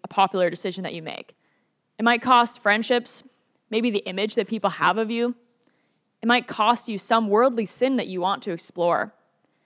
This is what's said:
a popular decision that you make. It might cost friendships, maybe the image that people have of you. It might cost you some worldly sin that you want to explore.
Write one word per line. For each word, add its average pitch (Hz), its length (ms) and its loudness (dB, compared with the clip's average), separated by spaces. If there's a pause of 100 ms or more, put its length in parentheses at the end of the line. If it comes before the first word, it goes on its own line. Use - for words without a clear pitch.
a - 60 -16
popular 190 420 2
decision 180 340 -6
that 175 100 -8
you 170 80 -12
make. - 340 -14 (640)
It 220 60 -2
might 240 160 4
cost 240 400 4
friendships, 226 600 0 (460)
maybe 226 220 0
the 202 160 -4
image 190 280 -4
that 208 120 0
people 214 220 0
have 170 280 2
of 220 140 -2
you. 240 240 -2 (840)
It 220 60 -2
might 240 200 2
cost 220 400 0
you 214 100 -6
some 226 300 0
worldly 226 380 2
sin 262 320 -2
that 208 100 -2
you 185 140 -6
want 196 220 -2
to 208 80 -6
explore. 170 640 -2 (520)